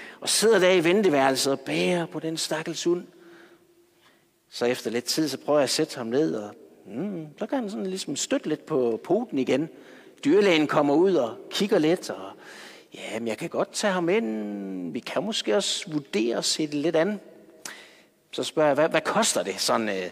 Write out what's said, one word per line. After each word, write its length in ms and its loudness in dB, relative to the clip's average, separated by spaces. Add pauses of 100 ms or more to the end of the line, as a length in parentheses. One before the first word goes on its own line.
(200)
Og 100 -6
sidder 300 4
der 120 6
i 120 6
venteværelset 680 4
og 60 -2
bærer 460 0
på 140 -10
den 180 -6
stakkels 460 -6
hund. 200 0 (1500)
Så 160 -4
efter 260 -2
lidt 140 -2
tid, 240 0
så 80 -6
prøver 220 2
jeg 40 4
at 60 0
sætte 280 -2
ham 100 -8
ned, 280 0
og, 200 -8 (300)
mm, 420 -8 (120)
så 60 -6
kan 140 -4
han 100 -6
sådan 180 -6
ligesom 280 -6
støtte 340 -4
lidt 160 -4
på 380 0
poten 360 0
igen. 300 0 (560)
Dyrlægen 420 6
kommer 260 2
ud 220 4
og 220 0 (140)
kigger 280 2
lidt, 300 2
og, 220 -12 (640)
"Jamen, 340 -8
jeg 100 -4
kan 120 -6
godt 240 -4
tage 200 0
ham 160 0
ind. 840 -4
Vi 60 -6
kan 240 -4
måske 320 -2
også 360 -2
vurdere 460 -2
at 80 -4
se 220 -2
det 80 -6
lidt 200 0
an." 240 0 (1120)
Så 120 -4
spørger 260 2
jeg, 60 2
"Hvad, 140 4
hvad 120 0
koster 420 0
det, 180 -6
sådan, 280 0
øh, 220 -4